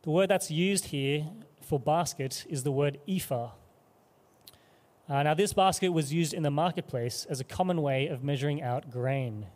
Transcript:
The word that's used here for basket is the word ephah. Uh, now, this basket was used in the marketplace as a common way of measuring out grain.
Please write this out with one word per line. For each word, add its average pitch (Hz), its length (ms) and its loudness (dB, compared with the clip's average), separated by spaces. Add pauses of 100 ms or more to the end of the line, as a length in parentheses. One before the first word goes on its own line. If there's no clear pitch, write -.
The 156 80 -4
word 185 180 4
that's 185 220 2
used 185 360 2
here 147 400 0 (340)
for - 180 -2
basket 147 720 0
is 139 140 -4
the 143 100 0
word 143 260 2 (100)
ephah. 123 420 -2 (1600)
Uh, 143 140 2
now, 151 120 4
this 196 180 2
basket 190 380 4
was 151 220 0
used 165 220 0
in 170 80 -2
the 147 80 2
marketplace 143 800 -2
as 131 120 -6
a 131 40 -6
common 180 380 0
way 139 240 2
of 135 180 -6
measuring 143 380 0
out 127 280 -4
grain. 123 640 -2